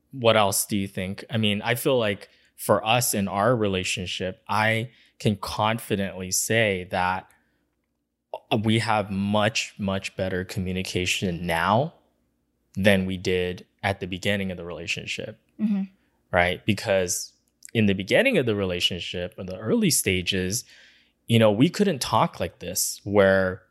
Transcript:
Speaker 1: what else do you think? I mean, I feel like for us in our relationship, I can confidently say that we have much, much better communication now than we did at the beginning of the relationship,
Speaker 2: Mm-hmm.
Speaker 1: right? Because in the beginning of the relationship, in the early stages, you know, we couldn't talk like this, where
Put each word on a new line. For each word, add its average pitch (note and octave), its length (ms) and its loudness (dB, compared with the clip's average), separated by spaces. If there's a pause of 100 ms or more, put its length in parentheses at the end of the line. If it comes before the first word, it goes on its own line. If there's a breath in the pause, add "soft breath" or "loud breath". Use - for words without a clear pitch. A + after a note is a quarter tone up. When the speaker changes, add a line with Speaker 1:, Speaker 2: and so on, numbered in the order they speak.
(120)
Speaker 1:
what A#2 260 4
else G2+ 260 2
do G#2+ 140 -2
you G2 100 -2
think? F#2+ 400 -8
I - 80 -4
mean, G#2 240 0
I A#2+ 140 0
feel C3 240 2
like G#2 320 -2 (260 soft breath)
for - 300 2
us B2 260 2
in G2 160 -2
our G2+ 260 2
relationship, F#2 920 -4
I A2 400 0 (300 soft breath)
can G#2+ 180 2
confidently G2 920 -4
say G2 600 0
that F#2 380 -2 (1400)
we A2 160 2
have G#2+ 300 0
much, G#2 680 0
much G2 380 -6
better F#2 280 -4
communication F2+ 1000 -4
now F#2+ 480 2 (840)
than F#2+ 300 4
we F#2+ 100 -4
did F2+ 500 -2 (160)
at G2+ 180 -2
the G2+ 60 -10
beginning F#2+ 440 -2
of F2 60 -8
the E2+ 80 -12
relationship, - 760 -8 (220)
Speaker 2:
Mm-hmm. G#3 220 0 (500)
Speaker 1:
right? F2+ 320 2
Because G2 680 -2 (420)
in A2 120 4
the G2 60 4
beginning D3+ 460 2
of C3 80 0
the G#2+ 80 0
relationship, F2+ 840 -4
in G2 80 -10
the F#2 120 -10
early F3 320 2
stages, F#2 760 0 (640 soft breath)
you A#2 100 6
know, A2 140 6
we B2 160 4
couldn't F3 320 0
talk C3 400 0
like - 200 -6
this, - 440 -6
where F#2+ 680 4